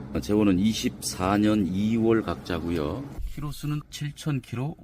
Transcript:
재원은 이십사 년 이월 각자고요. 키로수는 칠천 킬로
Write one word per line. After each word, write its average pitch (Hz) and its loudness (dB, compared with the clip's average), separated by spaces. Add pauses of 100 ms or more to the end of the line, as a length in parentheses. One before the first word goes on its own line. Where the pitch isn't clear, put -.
(220)
재원은 104 4
이십사 104 0
년 107 4
이월 110 2
각자고요. 85 -2 (300)
키로수는 147 -6 (100)
칠천 147 -4
킬로 131 -6